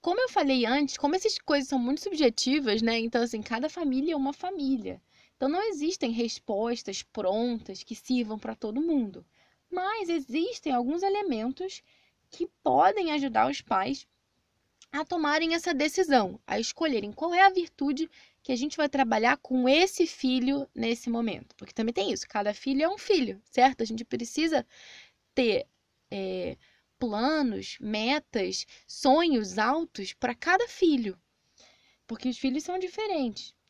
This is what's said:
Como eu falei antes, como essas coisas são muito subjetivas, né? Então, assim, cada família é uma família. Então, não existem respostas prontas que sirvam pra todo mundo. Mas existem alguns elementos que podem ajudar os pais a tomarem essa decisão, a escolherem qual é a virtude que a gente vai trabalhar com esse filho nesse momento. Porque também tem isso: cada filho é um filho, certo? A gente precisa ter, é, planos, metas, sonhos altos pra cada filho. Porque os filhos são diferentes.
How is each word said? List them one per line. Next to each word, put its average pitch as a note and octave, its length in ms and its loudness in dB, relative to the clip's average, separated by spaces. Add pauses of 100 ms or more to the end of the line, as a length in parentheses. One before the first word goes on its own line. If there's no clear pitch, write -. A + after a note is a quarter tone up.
Como F#4 200 -2
eu B4+ 80 0
falei C4+ 380 2
antes, C4+ 300 0
como D4 180 0
essas G#4 240 0
coisas C#4+ 300 0
são C4+ 100 0
muito B3 220 0
subjetivas, C4 840 0
né? A3+ 160 2
Então, A#3 240 0
assim, A3+ 200 -4
cada A#3+ 260 -4
família D4+ 460 -2
é - 20 -2
uma C#4 160 -2
família. C4+ 720 -4 (340)
Então, C4+ 120 -2
não F4 200 0
existem D4+ 420 -2
respostas A3+ 920 -4
prontas G#3+ 800 -4
que - 120 -12
sirvam A3 440 -2
pra A3 160 -8
todo A3+ 260 -6
mundo. A#3+ 440 -2 (460)
Mas F#4 380 -4
existem E4 640 -2
alguns B3+ 300 0
elementos F#4 800 -2 (480)
que - 180 -6 (140)
podem E4+ 500 4
ajudar C4 380 2
os C#4+ 100 -6
pais A3 460 -2 (840)
a D4 140 -4
tomarem D#4+ 500 0
essa E4+ 200 -2
decisão, C4+ 720 2
a - 120 -2
escolherem A#3 540 -2
qual E4+ 220 -4
é F4+ 80 6
a G4 80 10
virtude D#4+ 580 -2 (340)
que - 100 -4
a B3+ 40 0
gente C#4 200 -4
vai D4 120 2
trabalhar A#3+ 480 2
com B3+ 320 0
esse E4+ 380 4
filho C4 680 0
nesse A#3 360 -2
momento. A#3 460 -4
Porque - 180 -18
também A3+ 180 -2
tem F#4+ 200 0
isso: F#3+ 140 -6
cada G#3 280 -2
filho C4+ 280 -2
é E4 60 2
um G4 80 -2
filho, B3+ 480 2
certo? B3+ 380 4
A A3+ 40 0
gente A3 180 -6
precisa D4 640 -2 (680)
ter, A#3 320 2 (440)
é, F#3 460 -6 (420)
planos, A#3 840 -2
metas, G#3+ 840 -2 (200)
sonhos C4 720 2
altos B3 560 -2
pra A#3+ 200 -2
cada F#4+ 320 2
filho. B3+ 520 0 (880)
Porque A3+ 220 -6
os B3 100 -4
filhos C4+ 260 -2
são F4+ 140 -4
diferentes. F4+ 760 -4 (160)